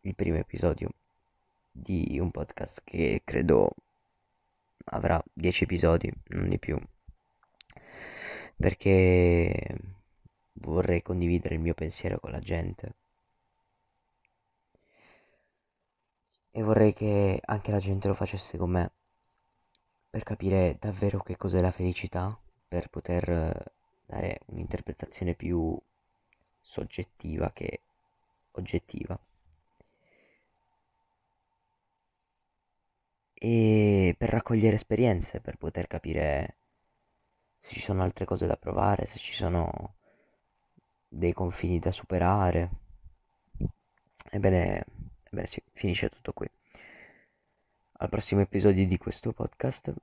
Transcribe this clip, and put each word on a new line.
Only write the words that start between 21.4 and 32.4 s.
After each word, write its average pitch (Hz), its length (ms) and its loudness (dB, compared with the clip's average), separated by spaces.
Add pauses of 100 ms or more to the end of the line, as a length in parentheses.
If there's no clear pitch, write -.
la 90 80 4
felicità, 92 680 -4 (300)
per 87 220 -4
poter 85 840 -2 (320)
dare - 440 -6
un'interpretazione - 840 -6
più 82 460 -2 (880)
soggettiva - 840 -6
che - 280 -8 (720)
oggettiva. - 680 -6 (4000)